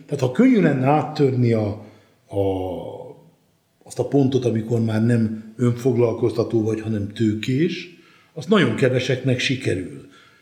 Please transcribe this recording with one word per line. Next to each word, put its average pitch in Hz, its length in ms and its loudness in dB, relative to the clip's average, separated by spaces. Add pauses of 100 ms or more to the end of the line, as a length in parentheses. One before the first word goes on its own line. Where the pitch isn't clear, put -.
tehát 143 140 -6
ha 127 120 0
könnyű 240 280 6
lenne 135 260 2
áttörni 135 640 2
a, 110 140 2 (600)
a, 101 120 -2 (1400)
azt - 140 -18
a 120 100 -2
pontot, 131 360 2
amikor 113 360 -2
már 110 240 0
nem 113 520 0
önfoglalkoztató 120 1080 0
vagy, 107 180 -2
hanem 107 320 -4
tőkés, 123 840 -2 (380)
az 151 120 -14
nagyon 147 300 2
keveseknek 127 600 0
sikerül. 95 720 -4 (320)